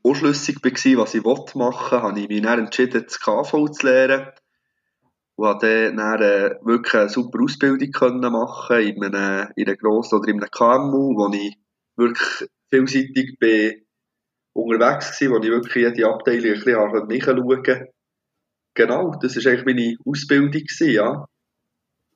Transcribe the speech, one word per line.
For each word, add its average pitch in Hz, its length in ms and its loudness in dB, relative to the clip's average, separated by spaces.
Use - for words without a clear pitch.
unschlüssig 143 600 0
war, 131 400 2
was - 120 -2
ich 110 100 -2
machen - 340 -2
will, 127 420 -2
habe 104 200 -4
ich 101 80 -6
mich 104 140 -2
dann 117 180 0
entschieden, 117 440 0
das - 140 -14
K 110 240 0
V 151 240 0
zu 147 180 -6
lernen. 131 440 2
Und 107 140 0
habe 104 180 2
dann, 110 300 2
dann, 110 260 0
äh, 101 400 2
wirklich 117 320 0
eine 104 140 4
super 120 340 -4
Ausbildung 139 480 0
können 123 420 0
machen 117 460 -2
in 104 240 -2
einem, 98 540 -2
in 104 100 -2
einer 98 100 -2
grossen 107 440 0
oder 110 80 -2
in 104 120 -2
einem 101 80 -6
K 120 280 4
M 139 180 -2
U, 135 220 0
wo 101 180 2
ich 104 240 -6
wirklich - 520 -2
vielseitig 131 680 0
bin 110 420 2
unterwegs 117 680 0
war, 135 80 2
wo 110 120 2
ich 113 80 0
wirklich 120 240 -2
jede 117 320 2
Abteilung 113 460 0
ein - 0 -
bisschen 113 240 0
habe 107 280 0
nachschauen 123 440 -2
konnte. 127 400 -2
Genau, 160 460 0
das 127 140 -4
war 123 180 2
eigentlich 123 140 -2
meine 117 380 0
Ausbildung 143 480 0
gewesen, 151 400 -2
ja. 123 340 -2